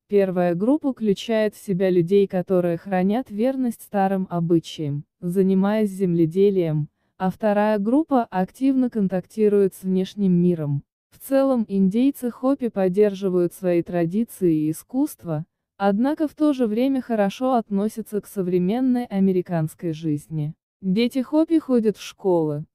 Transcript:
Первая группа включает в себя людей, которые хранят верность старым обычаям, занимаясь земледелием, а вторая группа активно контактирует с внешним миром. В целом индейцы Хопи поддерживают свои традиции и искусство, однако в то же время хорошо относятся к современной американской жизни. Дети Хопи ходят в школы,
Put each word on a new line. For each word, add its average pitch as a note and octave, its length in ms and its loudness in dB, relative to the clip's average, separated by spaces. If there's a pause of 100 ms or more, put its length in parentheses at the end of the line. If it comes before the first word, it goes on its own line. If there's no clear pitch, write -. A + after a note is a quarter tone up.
Первая F3+ 480 0
группа C4 360 0
включает G#3+ 640 -2
в - 100 -20
себя F#3+ 260 0
людей, F#3 360 2
которые F3+ 500 -2
хранят G3 540 -2
верность B3 520 -4
старым F#3+ 480 -2
обычаям, E3 760 -2 (160)
занимаясь F#3+ 680 0
земледелием, F3 1000 0 (300)
а F#3+ 120 -2
вторая G#3+ 480 0
группа A#3+ 460 0
активно B3+ 680 -2
контактирует G3+ 840 0
с - 100 -16
внешним F#3+ 480 0
миром. E3 500 0 (280)
В - 180 -20
целом C4+ 380 2
индейцы A3 640 0
Хопи C4 380 -2
поддерживают F#3+ 840 0
свои F3 280 0
традиции F3 720 -2
и D#3 160 0
искусство, E3+ 760 -6 (320)
однако A#3+ 500 0
в - 60 -18
то D4+ 180 2
же B3+ 140 0
время B3+ 340 0
хорошо A#3 540 -2
относятся G#3+ 680 -2
к - 60 -12
современной G#3 800 0
американской F3+ 880 -2
жизни. D#3 580 -6 (300)
Дети A#3 400 0
Хопи D#4+ 360 2
ходят A#3 380 0
в - 60 -20
школы, D#3+ 720 -2